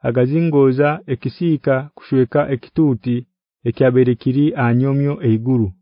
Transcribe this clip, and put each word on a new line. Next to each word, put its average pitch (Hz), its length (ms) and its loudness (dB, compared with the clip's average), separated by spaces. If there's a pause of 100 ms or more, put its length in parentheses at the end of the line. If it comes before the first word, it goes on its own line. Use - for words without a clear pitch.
agazingooza 139 840 2 (180)
ekisiika 139 680 -2 (200)
kushweka 131 540 0
ekituuti 131 680 -2 (500)
ekyabaire 123 500 2
kiri 131 300 -2 (100)
aha 120 180 0
nyomyo 139 400 0 (100)
eiguru. 113 480 0 (100)